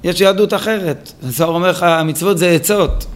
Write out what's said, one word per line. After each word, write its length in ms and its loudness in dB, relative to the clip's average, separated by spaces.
יש 180 -2
יהדות 320 2
אחרת. 580 -4
הזוהר 280 -2
אומר 180 0
לך, 140 -2
המצוות 540 0
זה 120 2
עצות. 560 0